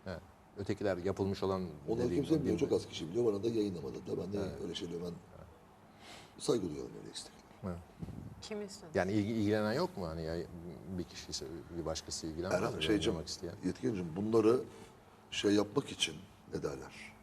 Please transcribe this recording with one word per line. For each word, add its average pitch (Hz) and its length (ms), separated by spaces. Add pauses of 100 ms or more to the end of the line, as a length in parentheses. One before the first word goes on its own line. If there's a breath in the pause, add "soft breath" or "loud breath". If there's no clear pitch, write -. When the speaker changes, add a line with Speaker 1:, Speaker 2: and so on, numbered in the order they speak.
Speaker 1:
He. 92 60 (460)
Ötekiler 98 400
yapılmış 95 460
olan 95 200 (260)
Speaker 2:
Onları 117 180
Speaker 1:
dediğim 123 180
Speaker 2:
kimse 151 160
bilmiyor. 139 180
Speaker 1:
gibi. 202 100
Speaker 2:
Çok - 120
az - 80
kişi 165 200
biliyor. 117 240
Bana 101 100
da 113 60
yayınlamadı 95 460 (120)
da. 107 160
Ben 90 100
de 104 60
Speaker 1:
Evet. 98 140 (100)
Speaker 2:
öyle 90 120
şeyleri 85 280
ben 87 100 (1300 loud breath)
saygı 123 300
duyuyorum 67 220 (120)
öyle 52 120
işte. - 160 (340)
Speaker 1:
Evet. 90 120 (680)
Speaker 3:
Kim 208 200
istedi? 196 320
Speaker 1:
Yani 101 180
ilgi-, 107 200
ilgilenen 107 400
yok 180 240
mu? 92 100
Hani 82 160
yay-, 82 240 (520)
bir 85 60
kişi - 260
ise 78 140 (340)
bir 80 80
başkası 80 400
ilgilenmez 85 340
Speaker 2:
Erhan, 113 140
Speaker 1:
mi? - 80
Speaker 2:
şeycim, 104 180
Speaker 1:
Yayınlamak 92 280
isteyen. 87 260 (100)
Speaker 2:
Yetkincim, 90 520
bunları 110 440 (720 loud breath)
şey - 240
yapmak 104 380
için 85 220 (400)
ne 80 80
derler? 67 500 (100)